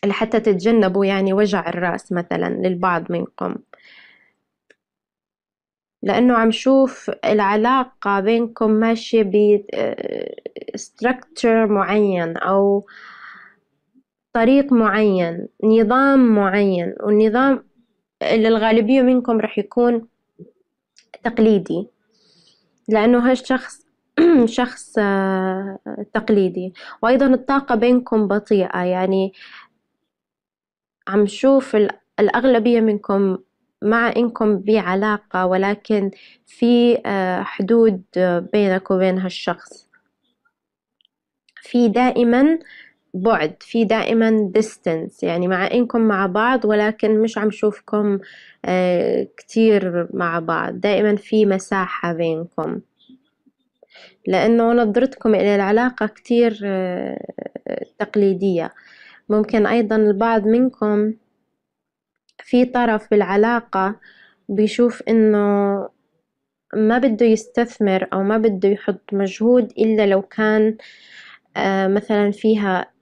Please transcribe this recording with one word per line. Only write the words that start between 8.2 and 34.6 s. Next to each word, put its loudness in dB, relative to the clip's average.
ماشية 0
ب، 2
آه، -8
structure -2
معين، 0
أو 0
طريق 2
معين، 0
نظام 4
معين، 0
والنظام 2
اللي 0
الغالبية 2
منكم 2
رح -4
يكون -2
تقليدي، 0
لأنه 2
هالشخص -4
<clears throat> 6
شخص، -6
آه، -2
تقليدي. -2
وأيضًا 2
الطاقة 0
بينكم 0
بطيئة، -2
يعني -2
عم 0
شوف 0
ال-، 2
الأغلبية 2
منكم -2
مع -2
إنكم 0
بعلاقة، -2